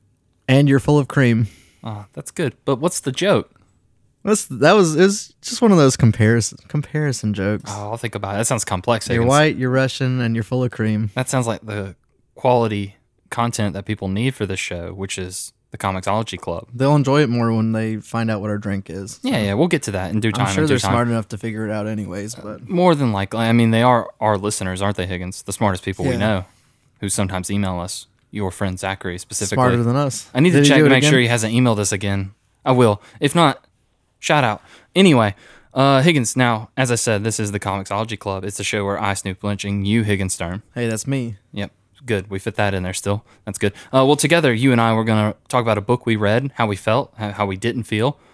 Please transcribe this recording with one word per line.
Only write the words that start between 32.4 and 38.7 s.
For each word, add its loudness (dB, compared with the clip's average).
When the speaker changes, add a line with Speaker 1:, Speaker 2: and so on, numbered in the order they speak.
Speaker 2:
I 2
will. 4
If 0
not, 2
shout 0
out. -2
Anyway, 6
uh, 4
Higgins, 2
now, 0
as 0
I 0
said, 0
this -2
is -2
the -4
Comixology -6
Club. -6
It's -8
the -6
show -4